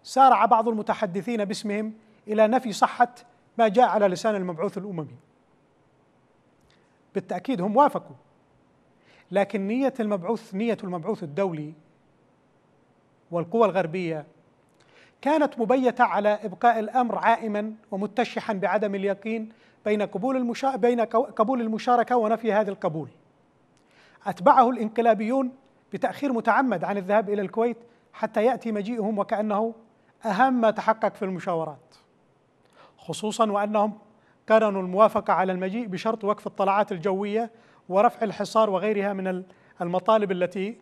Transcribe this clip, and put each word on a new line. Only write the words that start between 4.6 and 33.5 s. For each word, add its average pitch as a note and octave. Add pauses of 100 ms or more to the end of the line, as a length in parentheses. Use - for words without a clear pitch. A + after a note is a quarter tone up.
الأممي. E3 (2000)
بالتأكيد F#3+
هم G3+
وافقوا، C4+ (1120)
لكن G3
نية C4
المبعوث، G#3
نية G#3+
المبعوث F3+
الدولي D#3 (1600)
والقوى E3+
الغربية E3+ (920)
كانت D4+
مبيتة B3
على G3+
إبقاء G#3+
الأمر G#3+
عائما G#3+ (180)
ومتشحا G#3
بعدم G3
اليقين G3+ (360)
بين G#3
قبول G#3+
المشا-، B3+
بين A#3
كو-، A3+
قبول A#3+
المشاركة A#3
ونفي A3
هذا G#3
القبول. D#3+ (1160)
أتبعه A#3
الانقلابيون A#3 (400)
بتأخير C#4
متعمد A3
عن G3
الذهاب G3+
إلى G#3
الكويت A3+ (360)
حتى G#3+
يأتي A#3
مجيئهم G#3
وكأنه G#3+ (500)
أهم A#3+
ما A3
تحقق G#3+
في -
المشاورات، E3 (1040)
خصوصا G#3+